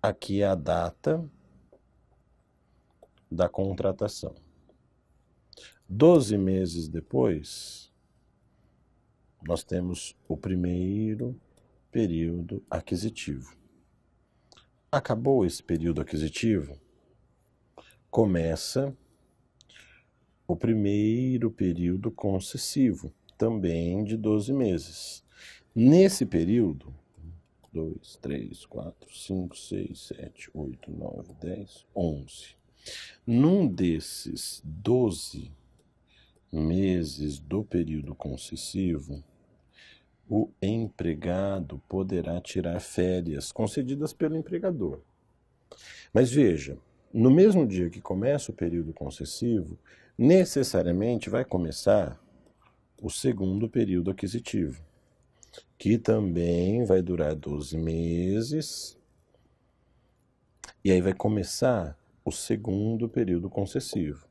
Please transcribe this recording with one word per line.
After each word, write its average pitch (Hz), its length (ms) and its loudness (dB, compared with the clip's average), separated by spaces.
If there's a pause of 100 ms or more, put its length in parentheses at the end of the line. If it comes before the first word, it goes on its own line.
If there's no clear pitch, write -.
Aqui 101 420 0
é - 20 4
a 95 80 2
data 85 720 -2 (2000)
da 85 180 2
contratação. - 880 -4 (1500)
Doze 117 480 8
meses 95 500 0
depois, 82 1040 -4 (1600)
nós 82 160 -2
temos 90 520 -6 (120)
o - 100 -6
primeiro 98 1000 -2 (520)
período 85 800 -2
aquisitivo. 85 840 -6 (1400)
Acabou 131 520 2
esse 87 200 -2
período 80 380 0
aquisitivo, 76 800 -2 (1300)
começa 98 840 0 (1500)
o 180 80 0
primeiro 113 960 2
período 92 600 0
concessivo, 101 1000 -2 (260)
também 92 680 0
de 107 120 -4
doze 107 380 0
meses. 98 680 -4 (500)
Nesse 165 520 8
período, 82 680 2 (800)
dois, 80 480 -8
três, 67 440 -10
quatro, - 480 -14
cinco, 92 440 -6
seis, - 440 -10
sete, - 520 -16
oito, 69 380 -12
nove, - 500 -12
dez, 98 440 -12 (100)
onze. 78 600 -6 (720)
Num 151 420 6
desses - 960 -4
doze 82 880 -2 (1000)
meses 78 880 0
do 85 240 -4
período 78 500 -4
concessivo, 71 1120 -6 (1080)
o 107 200 2 (120)
empregado 92 1300 -2
poderá 90 500 -2
tirar 87 400 -4
férias 90 720 -2
concedidas 139 600 -4
pelo 160 220 -2
empregador. 156 680 -4 (1120)
Mas 120 180 6
veja, 80 460 2 (340)
no 117 200 6
mesmo 180 360 8
dia 90 220 0
que - 100 -12
começa 123 520 -2
o - 40 -10
período 85 380 -2
concessivo, 80 840 -4 (400)
necessariamente 117 1120 4
vai 123 140 -2
começar 90 800 0 (800)
o 107 80 -6
segundo 104 600 -2
período 92 400 0
aquisitivo, 95 720 -4 (960)
que 110 200 2
também 92 880 2
vai 95 160 4
durar 82 340 0
doze 73 420 -8
meses, 87 1200 -2 (1900)
e 98 80 4
aí 92 100 6
vai 92 120 2
começar 107 840 0 (260)
o - 80 -2
segundo 110 800 -2
período 95 400 0
concessivo. 98 800 -4